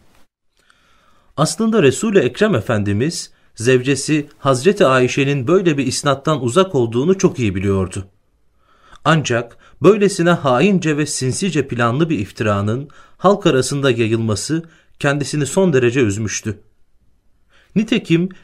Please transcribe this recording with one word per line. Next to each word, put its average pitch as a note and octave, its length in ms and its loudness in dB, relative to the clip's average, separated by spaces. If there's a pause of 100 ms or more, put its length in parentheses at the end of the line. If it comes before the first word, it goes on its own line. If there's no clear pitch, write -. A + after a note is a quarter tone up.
(1400)
Aslında G#3+ 460 0
Resul-i F#3+ 360 2
Ekrem D#3+ 360 0
Efendimiz, G#2+ 760 -2 (240)
zevcesi C3+ 760 0 (100)
Hazreti D3 460 2
Ayşe'nin C3 640 0
böyle E3+ 300 2
bir C3+ 100 -2
isnattan C#3 560 -2
uzak F3 320 0
olduğunu B2+ 420 0
çok F3 220 0
iyi G2+ 160 -2
biliyordu. F#2+ 520 -4 (960)
Ancak C3+ 520 0 (240)
böylesine F#3+ 480 4
haince D#3+ 680 2
ve D3+ 80 -2
sinsice C#3+ 640 -4
planlı A#2+ 420 -2
bir A#2+ 100 -2
iftiranın G#2+ 680 -4 (280)
halk G3 280 2
arasında C#3 460 0
yayılması A2+ 720 -2 (360)
kendisini C#3+ 460 -4
son F#3 280 2
derece B2 260 2
üzmüştü. G#2+ 600 -2 (1160)
Nitekim F#3+ 540 0 (140)